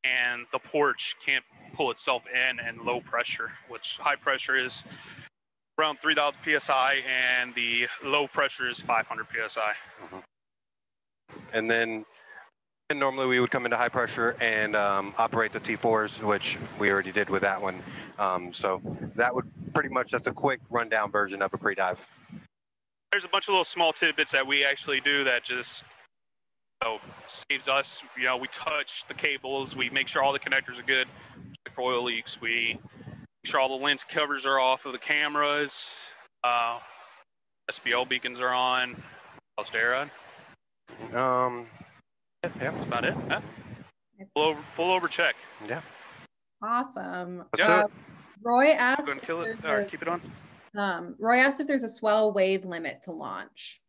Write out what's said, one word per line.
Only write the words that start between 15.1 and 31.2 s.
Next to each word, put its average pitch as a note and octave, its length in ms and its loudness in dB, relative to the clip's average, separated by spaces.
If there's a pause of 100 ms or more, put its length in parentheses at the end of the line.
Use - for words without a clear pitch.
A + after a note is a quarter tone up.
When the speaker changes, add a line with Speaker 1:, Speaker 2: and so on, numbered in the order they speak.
Speaker 2:
operate A2+ 360 0
the A2+ 80 -4
T A2 160 -4
fours, A2 440 0
which G#2 380 0 (180)
we G2+ 140 2
already F#2+ 220 0
did G2+ 160 0
with F#2+ 120 2
that F#2+ 180 2
one. F#2 220 -4 (380)
Um, F2+ 340 0
so F#2+ 280 -2 (340)
that B2 180 2
would B2 160 -4 (240)
pretty C#3 160 0
much, B2+ 220 -2
that's B2 160 -2
a A#2+ 60 -2
quick C3+ 260 0 (100)
rundown A2 400 0
version G2+ 320 0
of G2 120 0
a G2 40 -6
pre-dive. F#2 400 0 (1160)
Speaker 1:
There's G3 120 2
a - 40 -12
bunch G3 180 0
of G3+ 60 4
little F3+ 120 6
small E3+ 280 2
tidbits D#3 400 2
that C3+ 120 4
we C#3 200 2
actually C#3 360 0
do C#3+ 220 2
that B2 200 2
just, - 400 -8 (1000)
you A#2 60 0
know, G#2+ 100 -4 (280)
saves - 400 -4
us. C3+ 340 0 (160)
You B2+ 80 0
know, B2+ 120 2
we C3 120 -6
touch - 580 -6
the E3+ 60 -12
cables, C3+ 640 -4
we B2+ 140 0
make C3+ 180 0
sure C3+ 160 2
all C#3 100 4
the C#3 60 -2
connectors C3 400 0
are A#2+ 40 -14
good, C3 240 2 (580)